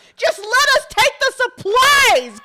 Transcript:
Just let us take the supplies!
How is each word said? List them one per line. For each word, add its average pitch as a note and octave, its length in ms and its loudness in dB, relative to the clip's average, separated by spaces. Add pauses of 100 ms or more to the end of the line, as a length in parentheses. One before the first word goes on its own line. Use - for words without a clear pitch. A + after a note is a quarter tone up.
(160)
Just - 240 -4
let G4+ 80 -16
us C5+ 420 0
take C5 300 -2
the C5+ 160 -2
supplies! A#4+ 1080 0